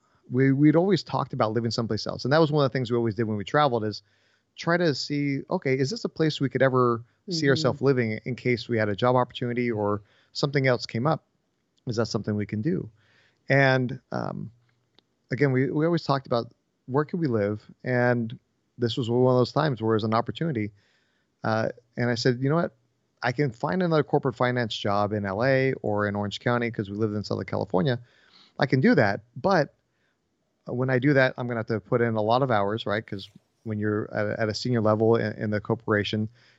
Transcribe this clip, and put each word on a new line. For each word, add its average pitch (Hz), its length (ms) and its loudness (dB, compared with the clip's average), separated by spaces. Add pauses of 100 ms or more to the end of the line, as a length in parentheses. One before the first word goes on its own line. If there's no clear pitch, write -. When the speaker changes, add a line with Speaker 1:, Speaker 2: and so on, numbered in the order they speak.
(300)
Speaker 1:
we, 135 220 4
we'd 147 240 6
always 180 260 2
talked - 300 -4
about 117 200 0
living 117 180 0
someplace 107 360 -4
else. - 180 -8
And 127 80 0
that 156 80 6
was 151 120 4
one 151 120 4
of 127 60 2
the - 60 -6
things 123 140 -2
we 120 60 0
always 117 180 0
did 113 100 0
when 107 120 -2
we 101 80 -6
traveled, 127 400 0
is 107 180 -6 (540)
try 170 200 0
to 170 180 2
see, 143 540 -4
okay, 135 300 -2
is 135 120 0
this 233 140 -10
a 190 40 -4
place 156 320 -2
we 135 100 0
could 127 120 0
ever 123 400 2 (280)
see 165 120 -4
Speaker 2:
Mm-hmm. 139 80 4
Speaker 1:
ourselves 127 320 2
living 120 420 2
in 127 120 -4
case 120 340 -2
we 117 80 0
had 107 100 2
a 101 80 -2
job 123 180 2
opportunity 123 560 -2
or 104 300 -2 (320)
something 139 340 -2
else 123 200 0
came 117 200 -4
up? 156 180 -2 (640)
Is 113 100 -4
that 113 100 0
something 107 280 -4
we 104 120 -4
can 107 160 -6
do? 160 260 -4 (600)
And, 131 500 2 (120)
um, 50 380 -8 (800)
again, 135 220 0
we, 127 180 0
we 151 140 -2
always 170 200 0
talked 135 220 0
about 120 240 -2 (360)
where 139 180 0
could 180 160 -6
we 165 60 0
live? 104 340 0 (240)
And 123 540 0 (400)
this 117 180 -2
was 117 140 -2
one 127 240 4
of 127 40 4
those 120 140 2
times 139 300 -2
where 113 100 0
it 110 40 2
was 104 80 -2
an 110 100 0
opportunity. 117 560 -2 (720)
Uh, 110 240 0 (300)
and 120 100 0
I 120 60 0
said, 120 260 2
"You 135 80 0
know 147 80 2
what? - 180 -2 (480)
I 123 100 0
can 147 180 0
find 180 320 -2
another 160 220 4
corporate 139 320 0
finance 123 380 0
job 104 380 0
in 104 140 -2
L 98 180 -2
A 131 380 2
or 104 260 0
in 101 80 -4
Orange 104 240 -4
County, 120 300 0
'cause 113 180 -6
we 101 80 -8
lived 107 180 -2
in 101 100 -4
Southern 101 200 -4
California. 120 540 -2 (600)
I - 60 2
can 135 160 2
do 226 140 6
that. 104 260 2 (160)
But 165 380 0 (920)
when 127 220 -4
I 131 100 2
do 139 140 2
that, 131 240 4
I'm 127 100 -6
gonna 120 140 -4
have 110 60 -6
to 110 140 -2
put 120 200 -2
in 117 140 2
a 110 80 0
lot 117 200 2
of 131 80 0
hours, 104 360 0
right? 107 200 -4
'Cause 98 220 -14 (360)
when 110 140 -6
you're 107 360 -2
at 107 120 -2
a, 104 140 -4
at 110 80 0
a 104 60 -2
senior 123 260 0
level 110 360 4
in, 113 180 0
in 110 160 -6
the 104 100 -2
corporation, 107 680 -2 (300)